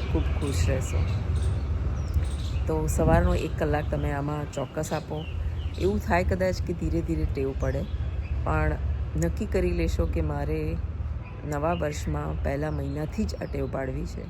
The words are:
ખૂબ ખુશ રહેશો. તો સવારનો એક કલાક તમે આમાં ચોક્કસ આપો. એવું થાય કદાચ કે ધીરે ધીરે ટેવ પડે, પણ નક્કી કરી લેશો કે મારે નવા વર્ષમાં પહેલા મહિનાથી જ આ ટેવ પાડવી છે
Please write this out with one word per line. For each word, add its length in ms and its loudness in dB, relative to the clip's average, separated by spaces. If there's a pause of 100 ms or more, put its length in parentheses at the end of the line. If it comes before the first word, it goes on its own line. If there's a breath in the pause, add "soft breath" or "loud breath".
(120)
ખૂબ 120 2
ખુશ 460 2
રહેશો. 340 2 (1600)
તો 200 0
સવારનો 480 6
એક 240 0
કલાક 320 2
તમે 200 0
આમાં 400 -2
ચોક્કસ 420 -4
આપો. 320 -4 (540)
એવું 200 2
થાય 240 4
કદાચ 380 2
કે 120 -2
ધીરે 280 0
ધીરે 320 0
ટેવ 260 0
પડે, 260 0 (580)
પણ 320 2 (480)
નક્કી 220 0
કરી 260 2
લેશો 340 2
કે 160 0
મારે 560 -2 (720)
નવા 260 0
વર્ષમાં 680 -2
પહેલા 280 0
મહિનાથી 540 -2
જ 100 -4
આ 100 -6
ટેવ 260 -4
પાડવી 340 -4
છે 240 -8